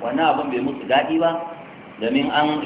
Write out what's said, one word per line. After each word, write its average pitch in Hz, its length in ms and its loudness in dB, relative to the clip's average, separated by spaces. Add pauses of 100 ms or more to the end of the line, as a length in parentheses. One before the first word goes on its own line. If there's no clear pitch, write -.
wannan 135 240 0
abin 147 240 2
bai 123 80 -2
musu 135 320 -4
daɗi 151 320 2
ba, 165 160 2 (640)
domin 135 320 2
an 151 320 2